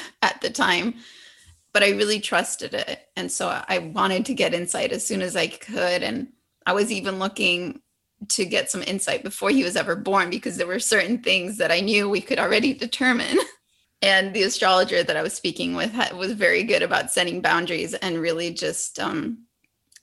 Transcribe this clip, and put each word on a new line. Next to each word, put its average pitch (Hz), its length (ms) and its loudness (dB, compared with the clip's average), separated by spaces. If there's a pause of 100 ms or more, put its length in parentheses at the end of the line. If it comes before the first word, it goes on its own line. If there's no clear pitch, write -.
<laughs> - 120 -14
at - 200 0
the - 80 -2
time, 226 460 0 (760)
but 202 120 4
I 202 80 6
really 208 280 2
trusted - 540 -2
it. - 420 -6
And 180 160 -6
so - 360 -4
I 185 100 0
wanted 185 480 0
to 269 80 -4
get 185 200 0
insight 175 380 -2
as - 140 -4
soon 196 160 -2
as 180 140 -4
I 165 120 2
could. 180 560 -2
And - 260 -4 (360)
I 180 80 2
was 202 180 2
even 190 280 -4
looking 180 640 -2 (480)
to 196 160 0
get 202 240 0
some - 140 -4
insight 170 400 -2
before 294 280 -2
he 269 120 4
was 180 140 -2
ever 165 180 0
born, 190 340 0
because 180 280 -6
there 175 100 -2
were 185 120 -2
certain 214 420 2
things 185 360 0
that 160 140 2
I 175 80 4
knew 202 300 2
we 202 120 0
could - 180 0
already 233 340 4
determine. 254 680 0
<laughs> - 40 -12 (540)
And 196 320 4
the 202 100 2
astrologer 185 600 4
that 170 140 0
I 156 40 0
was 175 120 -2
speaking 170 420 -4
with 190 180 -2
ha-, 226 220 -2
was 190 160 -4
very 185 320 2
good 180 180 2
about 156 300 0
setting 180 300 0
boundaries 170 520 0
and 165 280 -4
really 170 320 -2
just, - 440 -6
um, 165 420 -4 (640)